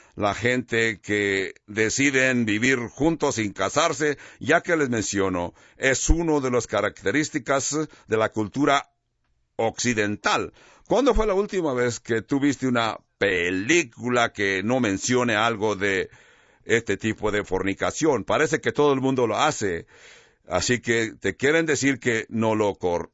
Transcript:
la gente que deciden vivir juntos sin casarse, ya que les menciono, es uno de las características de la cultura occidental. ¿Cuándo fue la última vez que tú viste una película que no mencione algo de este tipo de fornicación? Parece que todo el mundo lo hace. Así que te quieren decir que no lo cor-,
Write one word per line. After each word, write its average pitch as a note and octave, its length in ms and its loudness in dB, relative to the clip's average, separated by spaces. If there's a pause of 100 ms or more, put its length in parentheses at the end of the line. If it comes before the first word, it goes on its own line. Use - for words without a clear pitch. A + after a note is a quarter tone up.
(160)
la G#2 180 -2
gente A2+ 680 -2
que G2+ 540 -2 (120)
deciden B2+ 800 0
vivir A2+ 340 0 (120)
juntos D3 460 -2
sin G#2 180 -4
casarse, C#3+ 640 -2 (200)
ya D3 220 2
que E3+ 160 0
les C#3+ 140 0
menciono, F#2+ 640 -2 (240)
es C3 320 2
uno D#3+ 320 2
de C3 80 -2
las B2 160 0
características C#3 1200 -2 (180)
de A2 100 0
la A2 120 2
cultura C3 640 0 (640)
occidental. A2+ 960 -2 (340)
¿Cuándo A3+ 280 4
fue G#3+ 120 2
la G3+ 80 0
última F#3+ 380 -2
vez B2 280 0
que A2+ 200 -2
tú C#3 180 -2
viste C3 300 0
una A#2 300 0 (180)
película A2 1120 0
que G2 320 -2
no A#2+ 160 0
mencione A#2+ 580 0
algo G#2+ 380 0
de F#2+ 360 -2 (540)
este G#2+ 340 0
tipo G#2+ 340 -2
de G2+ 120 -2
fornicación? F#2+ 800 -2
Parece D3 360 0
que A#2 120 -2
todo D3 200 2
el C3+ 80 0
mundo B2+ 260 0
lo G#2+ 120 -2
hace. A2+ 480 -2 (640)
Así G2 300 0
que A2+ 400 -2
te G2 160 -2
quieren D#3+ 300 2
decir C#3 340 0
que A2+ 300 -2
no A2 240 0
lo G#2 220 0
cor-, F2 380 -4